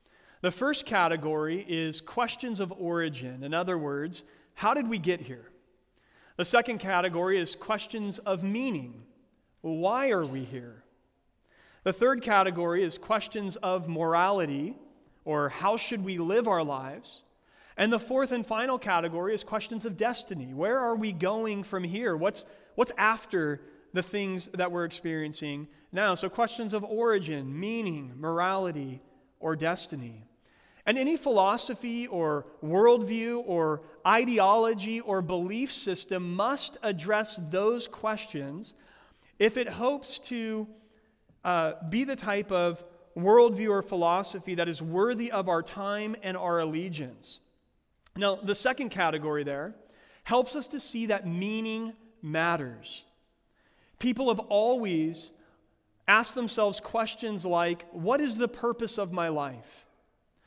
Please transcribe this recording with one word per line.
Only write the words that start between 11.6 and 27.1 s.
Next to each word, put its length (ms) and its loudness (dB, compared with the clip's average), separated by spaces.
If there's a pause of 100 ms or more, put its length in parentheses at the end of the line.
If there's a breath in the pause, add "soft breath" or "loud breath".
The 120 0
third 260 4
category 600 4
is 160 0
questions 580 -2
of 320 -2
morality, 880 2 (480 soft breath)
or 240 0
how 280 0
should 280 -4
we 140 -4
live 280 2
our 160 2
lives? 600 -8 (560 soft breath)
And 140 4
the 80 2
fourth 320 0
and 120 -2
final 340 -2
category 560 0
is 100 -6
questions 420 -6
of 100 -6
destiny. 560 -4
Where 260 2
are 180 2
we 160 -2
going 500 -2
from 220 -4
here? 320 0
What's, 280 -2 (300 loud breath)
what's 240 2
after 640 2 (320 loud breath)
the 80 2
things 460 -4
that 240 -2
we're 120 0
experiencing 840 -4 (220 soft breath)
now? 240 2
So 140 -2
questions 460 -2
of 100 -2
origin, 760 0